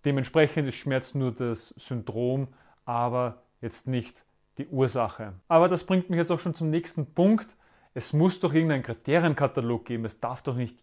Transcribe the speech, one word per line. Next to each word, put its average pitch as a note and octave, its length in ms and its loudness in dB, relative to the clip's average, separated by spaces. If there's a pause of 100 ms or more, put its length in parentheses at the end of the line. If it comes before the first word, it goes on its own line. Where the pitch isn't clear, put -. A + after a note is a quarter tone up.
Dementsprechend D3 600 2
ist B2+ 100 -6
Schmerz C3 380 -4
nur C3 160 0
das A#2 460 -6
Syndrom, B2 720 -4 (380)
aber A#2+ 560 -2 (180)
jetzt - 260 -10
nicht B2+ 380 -6 (320)
die C#3+ 100 -8
Ursache. A#2 680 -2 (140)
Aber E3+ 200 6
das F3 160 0
bringt F#3 240 0
mich F3+ 80 -2
jetzt E3+ 140 0
auch E3+ 100 0
schon E3 140 -4
zum D#3+ 160 -2
nächsten D#3+ 420 -4
Punkt. G#3 420 2 (380)
Es - 220 -8
muss F3+ 260 4
doch D3+ 140 0
irgendeinen D#3 280 2
Kriterienkatalog C3 1000 0
geben. A2+ 220 -6
Es - 140 -10
darf B2 200 -6
doch C3+ 140 -4
nicht A#2+ 280 -6